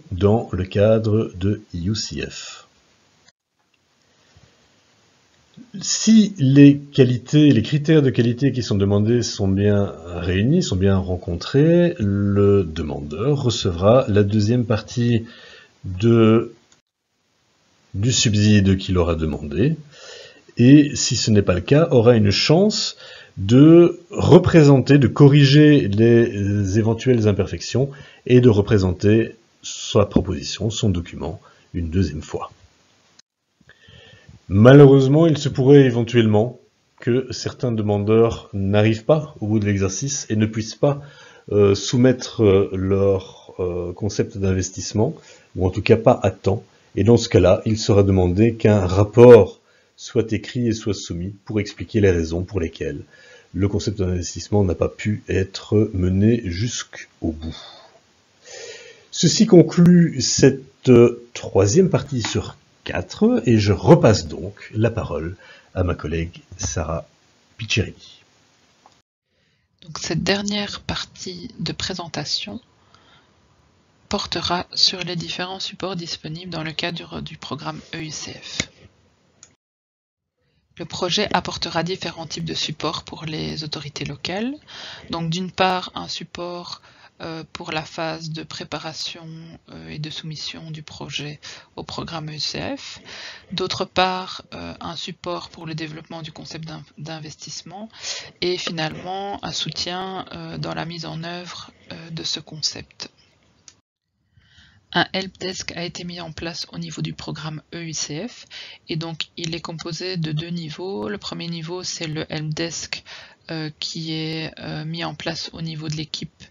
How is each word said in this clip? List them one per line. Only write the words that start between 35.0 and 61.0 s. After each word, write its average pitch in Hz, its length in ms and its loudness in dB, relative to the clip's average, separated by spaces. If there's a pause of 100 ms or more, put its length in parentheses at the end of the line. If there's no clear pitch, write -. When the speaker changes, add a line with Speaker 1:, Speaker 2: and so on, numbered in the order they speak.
Speaker 1:
il 151 120 2
se 139 100 -6
pourrait 139 360 6
éventuellement 117 760 2 (400)
que 127 320 -2
certains - 420 -6
demandeurs 110 800 0
n'arrivent 104 520 0
pas 151 360 0
au 107 60 -6
bout 107 140 0
de 104 40 -2
l'exercice 101 640 -4
et 110 80 -2
ne 110 80 2
puissent 110 300 -6
pas, 143 260 -2 (520)
euh, 101 220 4
soumettre, 123 680 0
euh, 98 320 4
leur, 95 840 -2
euh, 90 340 -6
concept - 420 -6
d'investissement, 95 800 -2 (420)
ou 92 100 0
en 90 40 0
tout 101 120 -6
cas - 140 4
pas 117 260 2
à 98 80 0
temps. - 340 -4 (300)
Et 98 100 -2
dans 117 120 8
ce - 120 -2
cas-là, 92 360 4
il 107 140 -2
sera 101 240 2
demandé 95 520 2
qu'un 104 320 2
rapport 104 720 8 (360)
soit 110 360 -4
écrit 120 340 -4
et 110 60 0
soit 107 220 -4
soumis 92 400 -10 (100)
pour 104 160 -4
expliquer - 400 -4
les 101 100 6
raisons 85 320 -2
pour 98 160 -8
lesquelles 73 440 -6 (500)
le 95 140 -2
concept 104 320 -4
d'investissement 90 640 -2
n'a 87 140 0
pas 87 120 -2
pu - 400 -6
être 104 640 -2
mené 95 520 2
jusqu'au - 880 -8
bout. 78 240 -12 (1500)
Ceci - 360 0
conclut 170 720 6
cette, - 680 2
euh, 120 460 6